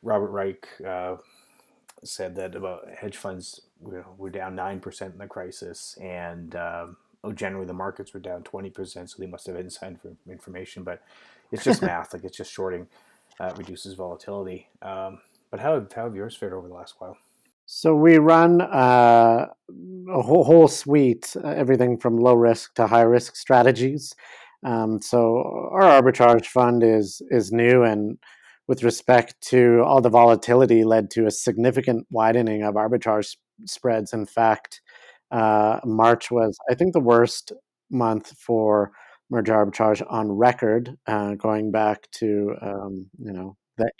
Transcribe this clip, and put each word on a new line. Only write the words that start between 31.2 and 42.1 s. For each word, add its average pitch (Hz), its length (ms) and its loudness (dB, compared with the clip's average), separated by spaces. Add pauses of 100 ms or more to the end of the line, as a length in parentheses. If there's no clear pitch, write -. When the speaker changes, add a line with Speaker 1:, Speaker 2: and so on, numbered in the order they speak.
Speaker 2:
a 107 40 0
significant 120 800 -2
widening 110 520 0
of 104 120 -4
arbitrage 110 460 -2
s-, - 160 -10 (300)
spreads. 113 460 -6
In 107 140 -8
fact, - 540 -2 (500)
uh, 110 540 0
March 113 460 2
was, 113 280 -2 (120)
I 127 40 0
think, 170 180 -2
the 170 80 0
worst 117 520 2 (380)
month 113 480 -4
for 107 540 -2 (380)
merger 113 220 -2
arbitrage 107 580 0
on 107 220 -6
record, 120 640 -2 (100)
uh, 104 280 -6
going 107 360 -4
back 107 420 -4